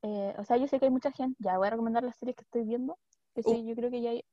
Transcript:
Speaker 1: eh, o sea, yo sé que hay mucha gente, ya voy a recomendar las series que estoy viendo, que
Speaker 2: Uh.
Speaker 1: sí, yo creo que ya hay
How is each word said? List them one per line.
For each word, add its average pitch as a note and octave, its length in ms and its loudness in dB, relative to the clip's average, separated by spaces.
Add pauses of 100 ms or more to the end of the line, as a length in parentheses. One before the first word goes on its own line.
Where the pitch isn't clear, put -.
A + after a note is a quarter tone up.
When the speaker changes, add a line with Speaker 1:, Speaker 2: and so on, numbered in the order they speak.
Speaker 1:
eh, G3+ 340 -2
o G#3 60 -6
sea, A#3+ 140 4
yo C4 100 2
sé C4+ 120 2
que C4+ 60 4
hay C4+ 60 6
mucha C4 200 0
gente, C4 280 -4
ya F#3 180 0
voy F#3+ 100 4
a G#3 40 2
recomendar A3+ 320 0
las B3 140 -4
series B3 180 -6
que - 80 -20
estoy A#3 200 -2
viendo, B3 340 -2 (360)
que A#3 100 -6
Speaker 2:
Uh. A3+ 100 4
Speaker 1:
sí, A#3 120 -2
yo A3+ 100 -4
creo A#3+ 140 -2
que B3 120 -4
ya A#3 100 -2
hay A#3+ 220 -4